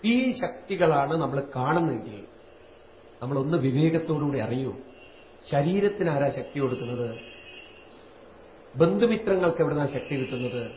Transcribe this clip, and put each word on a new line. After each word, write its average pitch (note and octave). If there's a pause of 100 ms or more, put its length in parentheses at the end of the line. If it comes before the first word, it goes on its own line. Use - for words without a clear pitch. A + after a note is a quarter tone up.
ഈ B3
ശക്തികളാണ് D#3+
നമ്മൾ C3+ (140)
കാണുന്നതെങ്കിൽ B2+ (960)
നമ്മളൊന്ന് C#3+
വിവേകത്തോടുകൂടി D3
അറിയൂ, A#2 (760)
ശരീരത്തിന് F3+
ആരാ C#3
ശക്തി C3
കൊടുക്കുന്നത്, A#2+ (1400)
ബന്ധുമിത്രങ്ങൾക്ക് F#3+
എവിടുന്നാ D3
ശക്തി C#3
കിട്ടുന്നത്? B2